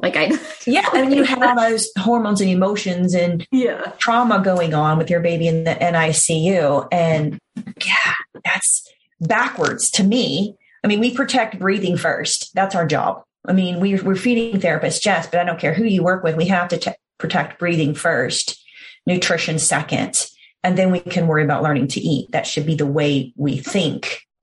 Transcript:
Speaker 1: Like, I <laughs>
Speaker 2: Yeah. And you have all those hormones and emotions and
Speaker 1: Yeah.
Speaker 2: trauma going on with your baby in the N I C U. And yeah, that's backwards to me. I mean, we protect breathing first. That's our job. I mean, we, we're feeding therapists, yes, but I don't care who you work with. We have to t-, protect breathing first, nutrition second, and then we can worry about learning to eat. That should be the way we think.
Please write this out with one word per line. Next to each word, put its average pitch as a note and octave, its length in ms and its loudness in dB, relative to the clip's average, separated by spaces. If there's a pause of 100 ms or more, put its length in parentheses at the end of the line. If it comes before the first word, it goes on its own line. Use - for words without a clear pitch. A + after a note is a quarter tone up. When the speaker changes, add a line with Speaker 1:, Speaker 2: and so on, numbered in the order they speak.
Speaker 1:
Like, - 140 0
I D#4 160 2 (160)
<laughs> - 180 -18
Speaker 2:
Yeah. D4 260 2
And C4+ 220 2
you C#4+ 80 6
have B3+ 180 0
all B3 140 4
those A3+ 420 0
hormones G#3 440 2
and F#3+ 100 2
emotions F#3 640 0
and F3 380 0
Speaker 1:
Yeah. B3 460 0
Speaker 2:
trauma A#3 440 2
going F3+ 320 2
on D#3 240 2
with D#3+ 100 0
your E3+ 120 2
baby E3+ 260 2
in D#3+ 160 2
the D#3+ 180 -2
N F3 140 2
I D#3+ 160 2
C D#3+ 440 2
U. C#3+ 360 2
And D#3+ 480 0 (180)
yeah, - 580 -2 (300)
that's - 480 -2 (280)
backwards F#3+ 720 0
to G#3 100 2
me. G3+ 540 0 (260)
I G#3 60 0
mean, G#3 100 2
we A#3+ 160 0
protect A3+ 460 -2
breathing F#3 360 0
first. - 560 -4
That's F#3+ 220 0
our E3+ 120 0
job. - 360 -2 (240)
I - 60 -2
mean, F3+ 260 2
we, G3 220 2
we're F#3+ 160 0
feeding A3+ 440 0
therapists, E3 460 0
yes, F#3+ 220 0
but E3+ 100 0
I F3 60 2
don't E3+ 160 -4
care - 120 0
who F#3+ 120 0
you F#3+ 180 2
work F3+ 220 0
with. D#3+ 100 0
We F3 120 0
have F3+ 240 0
to E3 80 -2
t-, - 120 -6 (280)
protect D#3+ 420 -4
breathing D#3+ 340 0
first, C3 680 -2 (460)
nutrition F3 540 0
second, - 680 -2 (380)
and F3+ 120 2
then F#3 140 4
we F3+ 80 2
can F3 300 -2
worry D3+ 160 2
about D3 180 0
learning D3 260 2
to - 120 -6
eat. - 320 -2
That - 160 -2
should - 180 -4
be D#3 80 2
the D3 100 0
way C#3+ 520 0
we C#3 220 -2
think. - 640 -4 (200)